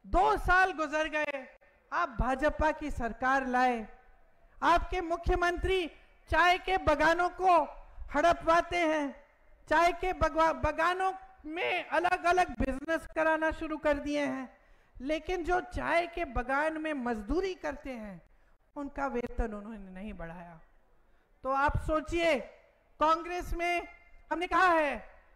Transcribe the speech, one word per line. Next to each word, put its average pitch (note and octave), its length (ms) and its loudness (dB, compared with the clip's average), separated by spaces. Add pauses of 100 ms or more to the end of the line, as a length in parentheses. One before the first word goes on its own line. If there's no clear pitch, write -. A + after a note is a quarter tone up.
दो G4 300 4
साल F#4 360 4
गुजर D#4 360 -2
गए, D4 480 -4 (360)
आप D4+ 280 -2
भाजपा D4 500 2
की D4+ 200 -6
सरकार B3+ 560 -2
लाए, B3 420 0 (720)
आपके E4+ 380 2
मुख्यमंत्री F4 880 0 (440)
चाय F4 280 4
के F#4 200 -2
बागानों D#4 500 2
को F4 340 4 (520)
हड़पवाते E4+ 640 2
हैं, D#4 480 0 (440)
चाय E4+ 240 4
के F4+ 200 -4
बगवा-, D#4 420 2
बागानों E4 580 0 (340)
में F4+ 420 -4
अलग-अलग F4 640 2
business C4+ 640 -4
कराना D#4+ 360 2
शुरू D#4 260 -6
कर D4 220 0
दिए C#4+ 280 -2
हैं, C4 300 -8 (440)
लेकिन D#4 440 -4
जो F4+ 160 2
चाय D4 460 -2
के E4+ 180 -6
बागान C#4 540 -2
में D#4 140 -4
मजदूरी B3+ 640 -2
करते C#4+ 360 -8
हैं, G#3+ 320 -12 (540)
उनका C#4 300 -6
वेतन A#3+ 480 -4
उन्होंने G3+ 360 -14
नहीं G3 220 -12
बढ़ाया। E3+ 480 -14 (840)
तो C4 80 -4
आप C#4+ 260 2
सोचिए, D#4+ 600 2 (640)
कांग्रेस E4+ 520 0
में E4+ 360 -2 (440)
हमने E4 140 -4
कहा F4+ 200 4
है D4+ 440 2 (260)